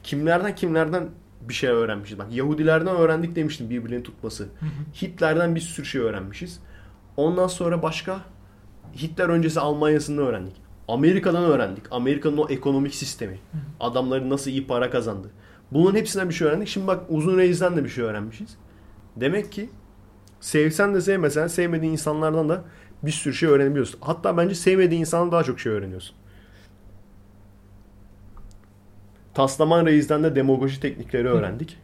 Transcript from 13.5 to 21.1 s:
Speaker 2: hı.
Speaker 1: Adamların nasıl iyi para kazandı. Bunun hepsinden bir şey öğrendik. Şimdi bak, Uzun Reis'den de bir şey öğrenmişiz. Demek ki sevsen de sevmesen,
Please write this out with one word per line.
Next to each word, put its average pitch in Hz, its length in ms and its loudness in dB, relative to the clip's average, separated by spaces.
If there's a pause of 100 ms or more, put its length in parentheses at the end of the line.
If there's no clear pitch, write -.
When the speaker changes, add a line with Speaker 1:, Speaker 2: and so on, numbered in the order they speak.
Speaker 2:
hı. 151 40 -8 (180)
Speaker 1:
Adamların 127 500 -2
nasıl 135 220 -2
iyi 135 160 -4
para 123 220 0
kazandı. 110 400 -4 (420)
Bunun 175 240 4
hepsinden 196 340 -2
bir 160 40 -4
şey 165 140 0
öğrendik. 185 200 0
Şimdi 190 200 -6
bak, 180 220 -2
Uzun 165 280 2
Reis'den 180 400 4
de 143 60 0
bir 120 60 -6
şey 120 140 -6
öğrenmişiz. 110 540 -8 (580)
Demek 170 360 -2
ki 214 180 -10 (720)
sevsen 160 560 2
de 185 60 2
sevmesen, 165 460 2